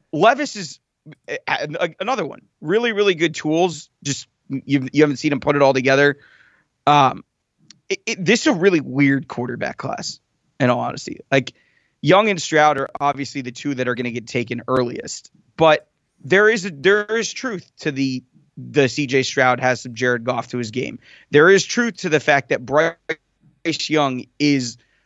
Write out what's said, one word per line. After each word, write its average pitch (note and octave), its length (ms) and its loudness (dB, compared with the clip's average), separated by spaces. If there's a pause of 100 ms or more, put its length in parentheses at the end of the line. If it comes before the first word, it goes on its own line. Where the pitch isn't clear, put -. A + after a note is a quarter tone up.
(140)
Levis B3 420 2
is E3+ 240 -12 (480)
a, C#3+ 180 -8
a, D3+ 440 -4 (100)
another G#3+ 240 -4
one. - 160 -12 (220)
Really, A3 300 0
really G3+ 220 2
good D#3+ 200 -2
tools. D#3+ 560 -2 (120)
Just - 260 -6 (200)
you, C3+ 440 -2
you D3 100 4
haven't D3 140 2
seen D3+ 160 -2
him C3 80 -4
put D3 160 0
it C#3+ 60 4
all C#3 100 6
together. C3+ 460 2 (680)
Um, C#3+ 380 4 (640)
it, - 180 -6
it, F#3+ 180 -6
this G#3+ 180 4
is - 60 0
a C#4+ 40 4
really F3+ 280 2
weird C3+ 480 0
quarterback A#2+ 500 -8
class, - 420 -10 (400)
in B2+ 100 2
all A#2+ 100 0
honesty. - 400 -10 (100)
Like, C3+ 220 0 (500)
Young G3 260 4
and F#3 120 -2
Stroud D3+ 380 2
are C3+ 100 -6 (120)
obviously C#3 420 -4
the B2 100 -10
two C#3 220 -6
that B2 140 -2
are B2 60 -2
gonna B2 160 -4
get A#2 160 -8
taken A#2+ 420 -4
earliest, - 640 -4 (260)
but D#3+ 320 4 (360)
there F#3+ 240 4
is A3 180 0
a, G3 40 -6
there F#3+ 340 2 (120)
is A3+ 160 -4
truth A3+ 380 -10 (100)
to D#3 120 -4
the, C3 300 -4 (340)
the B2+ 320 0
C D3 180 -2
J C3 160 2
Stroud B2+ 380 2
has B2+ 220 0
some B2 120 -14
Jared A#2+ 300 -2
Goff A#2 240 -4
to B2 100 -8
his A2+ 120 -6
game. A#2+ 280 -8 (320)
There D#3+ 200 8
is G3 140 6
truth A#3+ 340 -4
to F#3 100 -8
the D3+ 120 2
fact C#3 300 0
that B2+ 140 -2
Bryce D#3 320 0 (920)
Young C#3 340 0 (140)
is C3+ 400 0 (280)